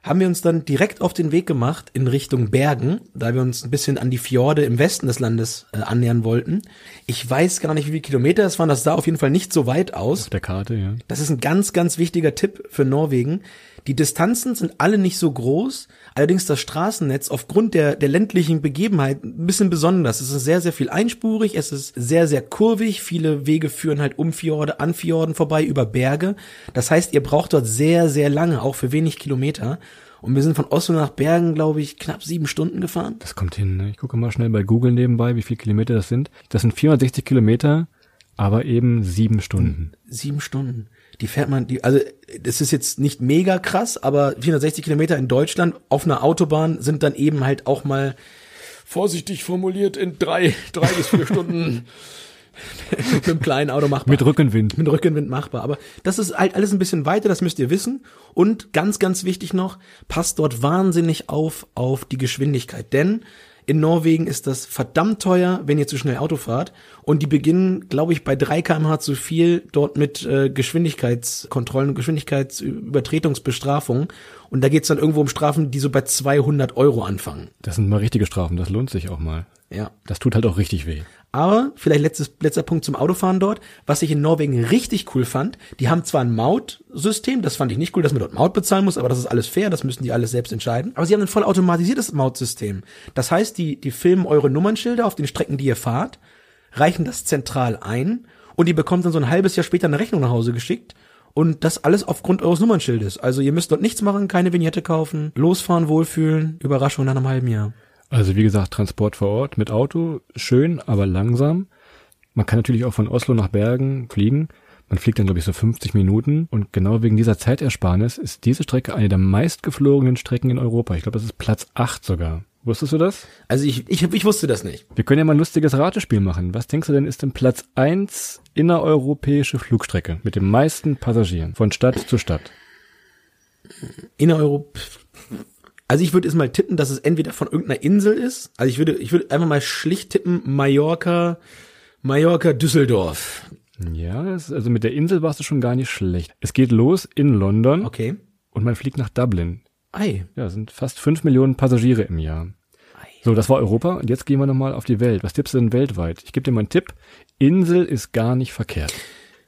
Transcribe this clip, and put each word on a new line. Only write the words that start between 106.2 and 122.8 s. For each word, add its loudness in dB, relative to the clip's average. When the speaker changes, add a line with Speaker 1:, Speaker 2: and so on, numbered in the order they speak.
Speaker 1:
Überraschung 0
nach 0
einem 0
halben 0
Jahr. -2
Speaker 2:
Also 2
wie 4
gesagt, 2
Transport -2
vor -2
Ort -2
mit -2
Auto, -2
schön, 2
aber 0
langsam. 2
Man 2
kann 2
natürlich 0
auch -2
von 0
Oslo 0
nach 2
Bergen 0
fliegen. 2
Man 0
fliegt 0
dann, 2
glaub 2
ich, 0
so -2
fünfzig -2
Minuten. 2
Und -2
genau 2
wegen 4
dieser 4
Zeitersparnis 0
ist -12
diese 2
Strecke -2
eine 2
der 4
meistgeflogenen 2
Strecken -2
in 0
Europa. 0
Ich -4
glaub, -6
das -4
ist -8
Platz -4
acht -4
sogar. -4
Wusstest -2